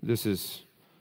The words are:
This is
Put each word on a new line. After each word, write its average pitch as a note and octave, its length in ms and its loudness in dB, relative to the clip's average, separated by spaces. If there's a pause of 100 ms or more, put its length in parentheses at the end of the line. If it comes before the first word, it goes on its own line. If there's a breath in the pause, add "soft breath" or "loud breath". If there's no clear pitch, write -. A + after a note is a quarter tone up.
This A2+ 240 2
is - 380 -2 (380 soft breath)